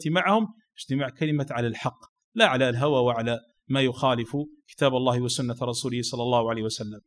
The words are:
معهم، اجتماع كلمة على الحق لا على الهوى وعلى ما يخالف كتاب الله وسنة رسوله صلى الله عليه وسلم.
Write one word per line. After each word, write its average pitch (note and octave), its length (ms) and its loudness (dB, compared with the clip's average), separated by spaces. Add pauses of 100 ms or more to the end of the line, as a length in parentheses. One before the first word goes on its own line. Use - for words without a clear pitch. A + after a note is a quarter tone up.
معهم، F#3+ 400 2 (320)
اجتماع C3+ 320 -4
كلمة D3+ 400 -2
على A#2+ 160 -2
الحق A#2 320 -6 (360)
لا A3+ 120 6
على C3 220 2
الهوى C3 320 2
وعلى A#2 380 0 (300)
ما C3+ 120 0
يخالف B2 560 0 (320)
كتاب C3+ 260 2
الله B2 260 2
وسنة B2 420 -2
رسوله A#2+ 400 -4
صلى A#2+ 200 -6
الله A#2+ 280 2
عليه A2+ 120 -4
وسلم. G#2+ 440 -8